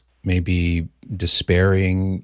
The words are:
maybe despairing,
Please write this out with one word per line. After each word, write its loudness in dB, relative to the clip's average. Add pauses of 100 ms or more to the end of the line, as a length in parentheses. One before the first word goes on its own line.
(220)
maybe 0 (280)
despairing, 0